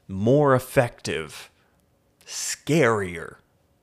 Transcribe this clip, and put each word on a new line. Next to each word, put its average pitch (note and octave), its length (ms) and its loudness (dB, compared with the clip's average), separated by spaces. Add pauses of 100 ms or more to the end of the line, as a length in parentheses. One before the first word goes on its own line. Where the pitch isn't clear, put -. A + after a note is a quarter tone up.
more C3 460 4
effective, F#2+ 960 -4 (760)
scarier G#2 1120 -2 (460)